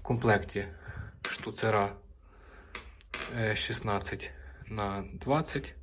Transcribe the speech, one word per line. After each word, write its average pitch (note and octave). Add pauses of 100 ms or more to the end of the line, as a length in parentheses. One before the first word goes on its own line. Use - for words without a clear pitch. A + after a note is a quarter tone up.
В -
комплекті G#2 (640)
штуцера, G#2 (1500)
е, G#2+
шістнадцять - (360)
на G2+
двадцять C#3